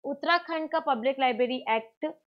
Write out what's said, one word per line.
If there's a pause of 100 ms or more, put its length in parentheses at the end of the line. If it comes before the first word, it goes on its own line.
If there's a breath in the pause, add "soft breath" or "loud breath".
उत्तराखंड
का
पब्लिक
लाइब्रेरी
एक्ट (140)